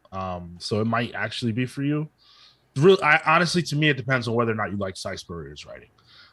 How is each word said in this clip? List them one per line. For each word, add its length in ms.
Um, 460
so 220
it 60
might 280
actually 380
be 140
for 160
you. 260
Real, 260
I, 240
honestly, 380
to 120
me, 140
it 80
depends 280
on 80
whether 180
or 20
not 160
you 80
like 180
Cy 200
Spurrier's 500
writing. 220